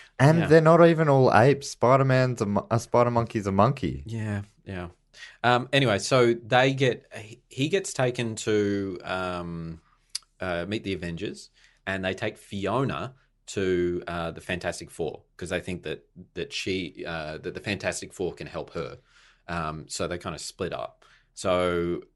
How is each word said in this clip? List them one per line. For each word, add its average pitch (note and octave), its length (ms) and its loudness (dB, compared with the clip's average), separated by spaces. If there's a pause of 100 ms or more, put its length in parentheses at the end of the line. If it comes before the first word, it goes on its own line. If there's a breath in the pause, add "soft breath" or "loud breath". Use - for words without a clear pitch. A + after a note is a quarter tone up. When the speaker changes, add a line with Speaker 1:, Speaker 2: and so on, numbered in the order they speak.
(200 loud breath)
Speaker 1:
And D#3 200 6
Speaker 2:
yeah. G2 80 0
Speaker 1:
they're D#3+ 140 8
not E3 260 8
even D#3+ 220 4
all C3 240 6
apes. C3+ 380 6
Spider-Man's C3 720 2
a G#2+ 40 -2
mo-, G2+ 240 -2
a A2+ 100 2
spider A#2+ 320 2
monkey's A2+ 360 -2
a G2 40 -2
monkey. G2 540 0
Speaker 2:
Yeah, G#2+ 380 -6 (220)
yeah. F2+ 240 -12 (540 loud breath)
Um, B2 300 2
anyway, B2 260 4
so A#2+ 340 4
they B2 400 2
get, C3 320 -2 (120)
he, G#2+ 320 -20
he C3+ 200 -4
gets F#3+ 240 -4
taken B2 420 -2
to, G2+ 680 -2
um, F2 800 -8 (580)
uh, F2 280 -4
meet G#2+ 160 -6
the G2 100 -4
Avengers, E2+ 560 -10 (380)
and F#2+ 180 -6
they F#2+ 80 -2
take A2 240 -8
Fiona G2+ 760 -6 (340)
to, F2 600 -2
uh, E2+ 240 -6
the D#2+ 100 -14
Fantastic F2 500 -8
Four - 300 -8 (160)
'cause E2+ 120 -12
they F2+ 120 -2
think F2+ 220 -10
that, D#2 200 -10 (320)
that E2 180 -8
she, F#2 540 -6
uh, D#2+ 320 -8
that D#2+ 140 -10
the F#2 60 -10
Fantastic F#2+ 540 -6
Four E2+ 200 -6
can D#2 140 -14
help D#2+ 260 -12
her. E2 240 -10 (500)
Um, D#2 400 -8
so F2 200 -6
they F2 100 -6
kinda E2 220 -10
split - 340 -8
up. - 300 -12 (300)
So, F2 680 0 (140)